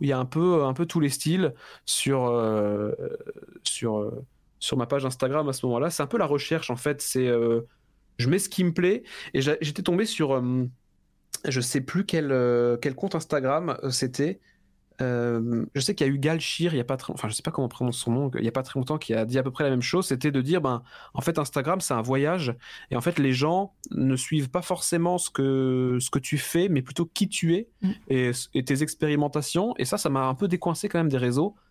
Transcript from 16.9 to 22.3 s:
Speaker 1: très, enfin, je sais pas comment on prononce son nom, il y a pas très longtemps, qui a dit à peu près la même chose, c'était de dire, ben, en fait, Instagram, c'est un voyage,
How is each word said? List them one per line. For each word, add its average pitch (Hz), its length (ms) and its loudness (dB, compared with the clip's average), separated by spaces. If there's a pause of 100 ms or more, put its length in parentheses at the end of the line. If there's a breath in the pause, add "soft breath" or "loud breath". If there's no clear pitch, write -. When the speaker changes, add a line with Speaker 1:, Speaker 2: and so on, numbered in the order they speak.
Speaker 1:
très, - 160 -8
enfin, - 140 -6
je 110 60 -4
sais - 80 -6
pas - 80 -6
comment 143 160 -2
on 117 40 -2
prononce 123 280 -2
son - 140 -2
nom, 135 260 0
il 113 80 0
y - 20 2
a 113 40 -2
pas 131 100 -2
très - 180 -6
longtemps, 147 200 -2
qui - 160 -4
a 110 100 0
dit 123 140 0
à 127 40 2
peu 131 60 -4
près 131 140 -2
la 139 80 2
même 123 100 2
chose, 180 240 0
c'était 135 260 0
de 139 80 2
dire, 156 220 2
ben, 123 220 0 (320 loud breath)
en 127 60 -2
fait, 165 180 0
Instagram, 151 420 0
c'est 143 140 -2
un 113 80 2
voyage, 139 520 2 (360 loud breath)